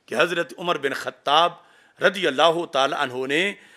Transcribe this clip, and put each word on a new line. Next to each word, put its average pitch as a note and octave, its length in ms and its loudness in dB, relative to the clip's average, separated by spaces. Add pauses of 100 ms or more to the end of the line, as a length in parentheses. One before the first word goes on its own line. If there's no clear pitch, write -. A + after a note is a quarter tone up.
कि A#2 60 -8
हज़रत E3+ 400 0
उमर F3 260 -4
बिन C3+ 140 -2
खत्ताब D3+ 680 0 (380)
रदी F#3 260 0
अल्लाह D#3+ 420 2
ताला C#3 300 0
अन्हो C3 280 -4
ने D3 160 0 (340)